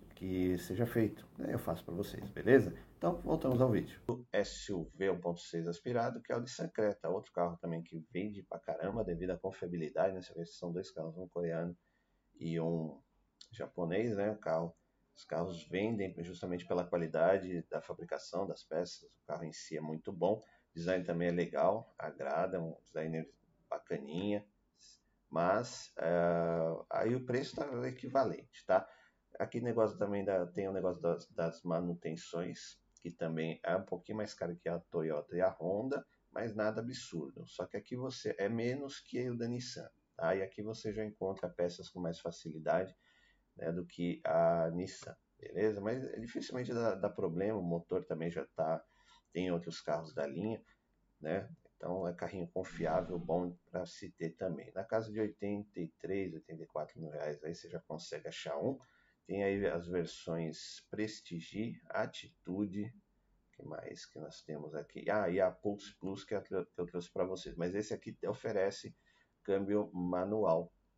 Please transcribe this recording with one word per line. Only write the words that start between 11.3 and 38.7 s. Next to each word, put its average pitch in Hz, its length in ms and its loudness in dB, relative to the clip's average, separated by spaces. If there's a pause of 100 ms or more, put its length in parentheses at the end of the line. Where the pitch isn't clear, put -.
e 82 240 0
um 80 420 0 (500)
japonês, 95 640 0
né? 101 140 4
O 110 80 -2
carro, 82 380 0 (400)
os - 100 -20
carros 85 420 -2
vendem 98 460 0 (100)
justamente 90 440 -6
pela 90 180 2
qualidade 87 800 4
da 76 180 -4
fabricação 85 640 -4
das - 180 -6
peças, 85 380 -2
o - 240 -20
carro 85 200 -6
em 78 60 -6
si - 240 -8
é 76 60 -2
muito 78 320 -4
bom, 92 240 4
o 214 60 -8 (320)
design 87 280 2
também 85 260 2
é - 20 4
legal, 87 680 4
agrada, 78 640 0
um 82 240 -6
designer 80 420 -2 (400)
bacaninha, 87 800 -2 (800)
mas, 92 720 2
é, 85 920 4
aí 120 240 4
o 127 100 -2
preço 123 300 0
tá 131 320 -2
equivalente, 123 800 0
tá? 95 200 6 (520)
Aqui 113 200 0
negócio 113 380 4
também 101 260 2
da, 95 220 4
tem 98 220 -2
o 98 60 0
negócio 90 280 0
das, 85 300 2
das 82 320 -2
manutenções, 85 1160 -2 (220)
que 87 80 -8
também 80 540 -2
é 85 120 2
um 95 80 2
pouquinho 95 340 -6
mais 104 140 -4
caro 87 240 -4
que 82 140 -4
a 87 80 0
Toyota 80 580 -2
e 87 60 2
a 92 80 6
Honda, 104 560 0 (260)
mas 110 220 -4
nada 107 280 2
absurdo. 69 640 -6
Só - 180 -4
que - 100 -8
aqui 107 200 -6
você 123 420 -4
é 98 100 2
menos 123 520 0